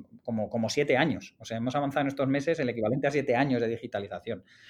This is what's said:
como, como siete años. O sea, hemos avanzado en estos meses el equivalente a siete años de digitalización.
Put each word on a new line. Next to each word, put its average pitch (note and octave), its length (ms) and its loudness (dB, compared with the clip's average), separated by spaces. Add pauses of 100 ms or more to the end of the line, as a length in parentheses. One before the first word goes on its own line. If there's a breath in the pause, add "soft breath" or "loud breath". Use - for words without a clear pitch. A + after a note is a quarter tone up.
(240)
como, G#2+ 260 -2
como A2+ 200 0
siete C#3+ 260 2
años. B2+ 440 0
O - 60 -20
sea, A2+ 120 -6
hemos B2+ 180 -2
avanzado C#3+ 260 0
en C#3 60 0
estos C3+ 200 0
meses C#3+ 320 2
el B2+ 100 0
equivalente A#2 380 0
a C3+ 40 0
siete C3+ 240 2
años B2+ 240 4
de A#2 80 2
digitalización. G2+ 760 -6 (260 loud breath)